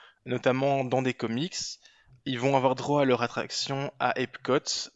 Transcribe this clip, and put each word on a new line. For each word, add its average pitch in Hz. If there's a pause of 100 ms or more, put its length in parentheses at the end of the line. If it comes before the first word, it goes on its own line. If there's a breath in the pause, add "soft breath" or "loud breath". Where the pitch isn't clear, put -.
(240 loud breath)
notamment 135
dans 127
des 127
comics. 123 (680 soft breath)
Ils 127
vont 139
avoir 131
droit 143
à -
leur 123
attraction 135
à 123
Epcot, -